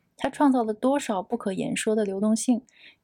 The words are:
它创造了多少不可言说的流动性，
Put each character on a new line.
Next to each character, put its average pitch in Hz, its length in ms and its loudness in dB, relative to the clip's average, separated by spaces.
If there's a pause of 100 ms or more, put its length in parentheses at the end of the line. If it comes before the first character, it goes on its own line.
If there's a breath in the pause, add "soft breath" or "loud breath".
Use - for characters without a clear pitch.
(160)
它 - 140 -4
创 285 220 4
造 254 120 2
了 214 120 -2
多 269 240 2
少 202 240 -4
不 - 120 -6
可 208 160 -4
言 - 240 -4
说 214 200 -2
的 214 100 0
流 196 140 -4
动 214 160 2
性， 233 260 2 (420 soft breath)